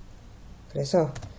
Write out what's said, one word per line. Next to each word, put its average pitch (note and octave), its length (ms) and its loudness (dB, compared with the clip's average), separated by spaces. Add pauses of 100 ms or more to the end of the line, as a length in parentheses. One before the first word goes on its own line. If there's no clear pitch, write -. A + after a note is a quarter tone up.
(720)
그래서 C#3+ 420 6 (260)